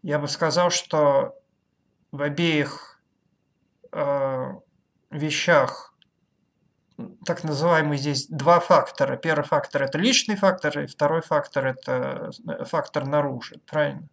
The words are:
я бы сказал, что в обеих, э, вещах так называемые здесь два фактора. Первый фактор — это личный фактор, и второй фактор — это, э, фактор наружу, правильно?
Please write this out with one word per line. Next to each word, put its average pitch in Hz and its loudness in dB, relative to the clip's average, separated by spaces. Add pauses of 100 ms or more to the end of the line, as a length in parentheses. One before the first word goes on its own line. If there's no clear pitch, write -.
я 147 -2
бы 143 -4
сказал, 170 2
что 143 2 (760)
в 143 -6
обеих, 147 -2 (920)
э, 135 -2 (580)
вещах 151 0 (1300)
так 165 -4
называемые 151 2
здесь 139 -2
два 160 4
фактора. 139 0
Первый 151 0
фактор — 143 -2
это 135 -4
личный 220 2
фактор, 185 0
и 143 -6
второй 156 0
фактор — 143 -2
это, 131 -4 (180)
э, - -8
фактор 147 -4
наружу, 139 -2 (100)
правильно? 147 -4